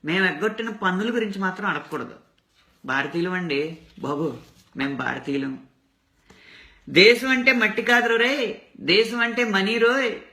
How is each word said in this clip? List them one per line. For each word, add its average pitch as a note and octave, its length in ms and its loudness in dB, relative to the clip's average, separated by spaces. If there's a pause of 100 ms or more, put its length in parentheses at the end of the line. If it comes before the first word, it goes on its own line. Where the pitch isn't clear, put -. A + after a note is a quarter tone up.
మేము F#3 200 0
ఎగ్గొట్టిన G#3+ 440 -4
పన్నుల G#3 460 -2
గురించి G3+ 240 -4
మాత్రం F#3+ 300 -4
అడగకూడదు. D3 460 -8 (680)
భారతీయులం D3 480 -2
అండి E3 440 -4 (220)
బాబు, C#3+ 380 -4 (400)
మేం C#3 180 -4
భారతీయులం. C3 720 -6 (1200)
దేశం A#3 400 6
అంటే B3+ 220 4
మట్టి A3 300 2
కాదు A#3+ 340 2
రోయ్, A#3+ 380 0 (260)
దేశం A3 400 2
అంటే A#3 240 0
మనీ G#3 340 0
రోయ్ A#3+ 420 2 (140)